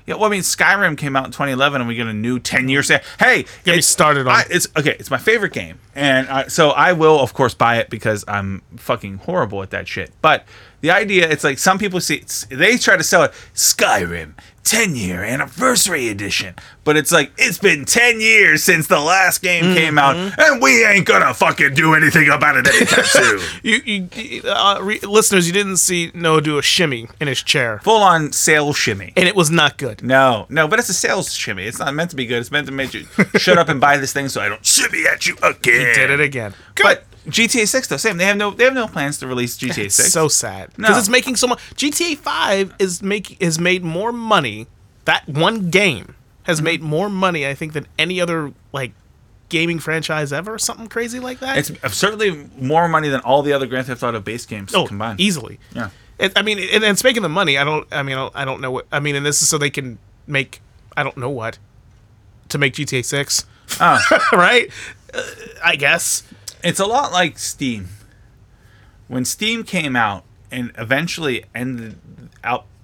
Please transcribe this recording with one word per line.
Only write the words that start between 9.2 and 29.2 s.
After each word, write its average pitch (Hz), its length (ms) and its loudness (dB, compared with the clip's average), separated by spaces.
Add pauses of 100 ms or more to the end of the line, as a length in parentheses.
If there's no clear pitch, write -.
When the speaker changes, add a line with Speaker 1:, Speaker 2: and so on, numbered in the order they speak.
Speaker 1:
at 95 80 -14
that 92 160 -6
shit. - 240 -10 (100)
But 151 240 2 (360)
the 156 100 0
idea, 196 360 2
it's 151 160 -2
like 139 140 0
some 185 220 0
people 185 200 -4
see, 151 180 -4
it's, - 280 -10
they 185 320 2
try 220 180 2
to 165 80 0
sell 170 200 4
it, 135 80 2 (240)
Skyrim 87 800 0 (280)
ten-year 120 600 -2
anniversary 160 840 -2
edition, 98 480 -6 (280)
but 151 140 2
it's 151 140 0
like, 151 260 2
it's 220 220 0
been 160 260 2
ten 233 340 2
years 208 440 4
since 165 240 4
the 170 120 4
last 175 440 2
game 180 320 2
came 156 240 4
out, 139 160 6
Speaker 2:
Mm-hmm. 190 260 -4
Speaker 1:
and 285 200 4
we 254 220 6
ain't 202 220 4
gonna 175 300 4
fucking 147 400 2
do 160 180 4
anything 156 360 6
about 147 280 4
it 127 100 2
anytime 165 380 4
Speaker 2:
<laughs> - 0 -
Speaker 1:
soon. - 340 4 (220)
Speaker 2:
You, 214 140 0 (100)
you, 208 580 -8
uh, 196 380 0
re-, 202 200 -4
listeners, 202 440 4
you 170 80 0
didn't 196 240 0
see 175 380 0
Noah 160 260 2
do 151 160 -2
a 139 60 0
shimmy 127 440 0 (140)
in 151 60 -2
his 127 160 -4
chair. 117 400 -2
Speaker 1:
Full 214 180 4
on 160 300 4
sales 151 440 2
shimmy. 98 400 -4
Speaker 2:
And 180 120 2